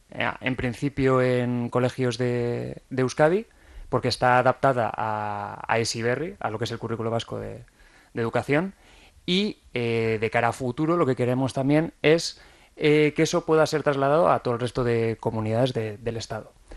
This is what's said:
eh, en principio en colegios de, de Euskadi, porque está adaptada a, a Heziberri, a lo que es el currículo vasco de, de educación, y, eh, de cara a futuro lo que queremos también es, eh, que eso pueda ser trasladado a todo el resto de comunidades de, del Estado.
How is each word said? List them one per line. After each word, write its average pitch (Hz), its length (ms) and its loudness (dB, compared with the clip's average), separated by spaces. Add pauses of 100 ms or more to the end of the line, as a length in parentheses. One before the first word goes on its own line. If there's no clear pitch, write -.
eh, - 220 -2 (100)
en 127 140 -2
principio 131 680 0
en 123 480 0
colegios 123 480 0
de, 120 720 -2
de 131 140 -2
Euskadi, 156 420 2 (440)
porque 127 180 0
está 123 320 4
adaptada 123 520 2
a, 104 760 -6
a 113 100 0
Heziberri, 120 640 -4
a 117 100 -4
lo 107 80 -6
que 110 60 -4
es 107 80 -6
el 113 80 -8
currículo 113 320 -4
vasco 113 260 -4
de, 110 280 -12 (500)
de 120 80 -4
educación, 143 500 -2 (540)
y, 196 320 0 (160)
eh, 113 440 0
de 110 120 -2
cara 117 180 2
a - 20 2
futuro 151 460 -2
lo 170 80 2
que 131 100 2
queremos 127 380 -2
también 147 480 2
es, 160 400 2 (340)
eh, 151 400 4
que 160 60 0
eso 160 240 0
pueda 156 220 4
ser 147 160 -2
trasladado 147 480 4
a 123 80 2
todo 123 160 -2
el 113 40 -6
resto 123 240 -2
de 113 360 0
comunidades 113 540 0
de, 110 240 -6
del 113 200 -6
Estado. 107 340 -10 (260)